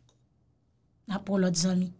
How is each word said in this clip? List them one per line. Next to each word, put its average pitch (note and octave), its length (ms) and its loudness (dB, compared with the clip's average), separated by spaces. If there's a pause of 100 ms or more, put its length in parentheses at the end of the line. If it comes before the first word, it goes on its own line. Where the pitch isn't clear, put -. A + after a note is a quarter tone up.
(1080)
N'a G3+ 100 -4
pour G3 220 -2
l'autre F3+ 280 2
ami. F3+ 320 0